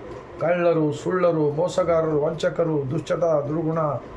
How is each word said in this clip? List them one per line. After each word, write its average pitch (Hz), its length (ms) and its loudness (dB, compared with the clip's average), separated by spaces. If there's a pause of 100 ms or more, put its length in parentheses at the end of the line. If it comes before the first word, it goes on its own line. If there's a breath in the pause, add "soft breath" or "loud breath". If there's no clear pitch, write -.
(400)
ಕಳ್ಳರು, 165 520 2
ಸುಳ್ಳರು, 170 580 2
ಮೋಸಗಾರರು, 160 720 2
ವಂಚಕರು, 160 680 0
ದುಶ್ಚಟ, 165 340 -2 (240)
ದುರ್ಗುಣ, 160 300 -2 (380)